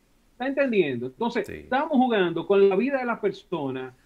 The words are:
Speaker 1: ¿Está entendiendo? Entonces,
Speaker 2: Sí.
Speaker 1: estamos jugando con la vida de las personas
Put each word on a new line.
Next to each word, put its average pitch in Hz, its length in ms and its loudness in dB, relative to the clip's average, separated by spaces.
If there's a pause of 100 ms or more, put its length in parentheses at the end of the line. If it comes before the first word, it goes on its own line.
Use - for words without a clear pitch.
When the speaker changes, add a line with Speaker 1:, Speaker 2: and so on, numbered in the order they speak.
(340)
Speaker 1:
¿Está 254 140 -6
entendiendo? 208 600 0
Entonces, 220 400 -4
Speaker 2:
Sí. - 60 -10
Speaker 1:
estamos 254 380 -4
jugando 202 540 2
con 196 220 6
la 190 80 2
vida 262 240 0
de 247 60 -4
las 226 140 -4
personas 131 760 -6 (120)